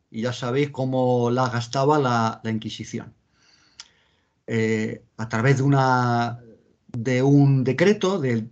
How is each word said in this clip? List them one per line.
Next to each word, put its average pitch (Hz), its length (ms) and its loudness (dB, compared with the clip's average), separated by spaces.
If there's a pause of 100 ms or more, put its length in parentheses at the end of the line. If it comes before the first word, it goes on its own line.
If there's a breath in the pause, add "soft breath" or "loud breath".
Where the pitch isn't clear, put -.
y 113 120 -8
ya 120 120 -2
sabéis 135 380 -2
cómo 127 580 0
la 123 200 0
gastaba 135 500 0
la, 117 420 0
la 113 80 -6
Inquisición. 113 640 -8 (1300 soft breath)
Eh, 113 560 -2 (140)
a 113 120 -8
través 120 280 2
de 131 60 -2
una, 123 760 2 (480)
de 123 360 -2
un 139 400 4
decreto 185 560 2
del 117 320 -2